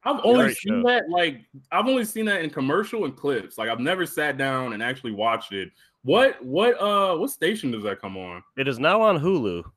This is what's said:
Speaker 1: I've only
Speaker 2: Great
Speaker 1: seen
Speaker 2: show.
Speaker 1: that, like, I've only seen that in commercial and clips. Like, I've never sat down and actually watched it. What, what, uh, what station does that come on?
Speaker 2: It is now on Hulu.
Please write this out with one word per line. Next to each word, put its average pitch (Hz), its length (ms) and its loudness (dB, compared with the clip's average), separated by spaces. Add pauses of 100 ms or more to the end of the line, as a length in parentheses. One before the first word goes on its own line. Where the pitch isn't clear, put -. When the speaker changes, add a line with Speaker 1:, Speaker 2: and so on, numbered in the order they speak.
Speaker 1:
I've 277 200 0
only 247 220 6
Speaker 2:
Great - 120 0
Speaker 1:
seen 220 260 0
Speaker 2:
show. 240 60 4
Speaker 1:
that, 226 200 2
like, 170 320 0 (300)
I've 202 160 2
only 262 180 2
seen 220 200 -4
that 202 180 0
in 156 60 -4
commercial 170 560 -2
and 135 100 -6
clips. 123 420 -4
Like, 113 120 -4
I've 117 100 -2
never 170 260 0
sat 151 320 -4
down 131 360 -2
and 107 100 -6
actually 127 300 -6
watched 110 400 -2
it. 185 180 -6 (320)
What, 214 400 2
what, 196 380 2
uh, 196 340 2
what 202 140 -2
station 165 420 -2
does 107 120 -6
that 101 180 -4
come 95 160 -10
on? 90 260 -12 (140)
Speaker 2:
It 135 100 -2
is 123 120 -4
now 180 220 4
on 202 180 4
Hulu. 123 440 -2 (140)